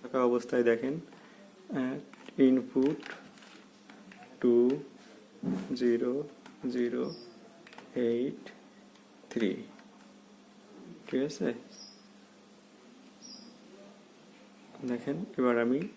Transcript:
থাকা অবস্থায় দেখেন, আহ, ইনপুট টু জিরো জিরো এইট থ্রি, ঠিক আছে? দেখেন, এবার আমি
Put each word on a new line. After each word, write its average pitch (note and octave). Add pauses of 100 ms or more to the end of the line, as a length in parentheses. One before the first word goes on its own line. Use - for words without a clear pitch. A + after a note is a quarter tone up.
থাকা B2+
অবস্থায় A#2+
দেখেন, C3
আহ, -
ইনপুট C3 (1400)
টু A#2+ (1300)
জিরো B2 (500)
জিরো B2 (800)
এইট A#2+ (880)
থ্রি, A2 (1600)
ঠিক C3+
আছে? D3+ (3250)
দেখেন, C#3 (140)
এবার B2
আমি B2+ (180)